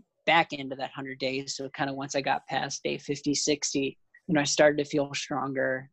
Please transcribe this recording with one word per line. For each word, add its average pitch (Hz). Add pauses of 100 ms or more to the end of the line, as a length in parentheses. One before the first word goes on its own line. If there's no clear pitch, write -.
(260)
back 160
end 139
of 135
that 135
hundred 135
days, 135
so 135
kind 139
of 135
once 139
I 143
got 139
past 139
day 147
fifty, 143
sixty, 139 (280)
you 156
know, 147
I 143
started 147
to 143
feel 139
stronger 135